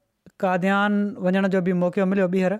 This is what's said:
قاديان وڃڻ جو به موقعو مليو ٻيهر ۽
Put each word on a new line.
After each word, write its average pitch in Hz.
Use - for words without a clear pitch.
قاديان 196
وڃڻ 190
جو 190
به 180
موقعو 180
مليو 196
ٻيهر ۽ 185